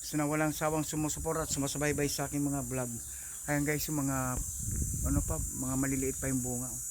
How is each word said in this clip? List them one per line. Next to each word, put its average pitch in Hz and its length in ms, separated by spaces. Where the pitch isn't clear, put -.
Sa - 160
na 147 80
walang 151 260
sawang 156 300
sumusuporta 156 640
at - 20
sumasubaybay 143 600
sa 139 160
aking 143 160
mga 139 240
vlog. 123 240
Ayan 147 160
guys, 147 240
yung 147 160
mga, 131 320
ano 143 160
pa, 160 160
mga 131 400
maliliit 135 400
pa 135 80
yung 131 160
bunga, 123 240
oh. 120 220